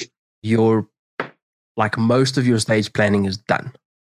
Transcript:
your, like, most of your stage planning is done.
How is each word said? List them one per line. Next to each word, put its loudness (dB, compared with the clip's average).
your, 2
like, -2
most 0
of 0
your 2
stage -2
planning 0
is -6
done. -6